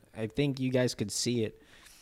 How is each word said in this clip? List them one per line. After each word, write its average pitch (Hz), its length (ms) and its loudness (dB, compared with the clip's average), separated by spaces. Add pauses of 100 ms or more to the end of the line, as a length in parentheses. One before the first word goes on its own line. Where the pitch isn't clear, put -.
(160)
I 113 100 -4
think 139 320 0
you 131 120 0
guys 123 240 4
could 101 180 -4
see 120 320 0
it - 160 -8 (420)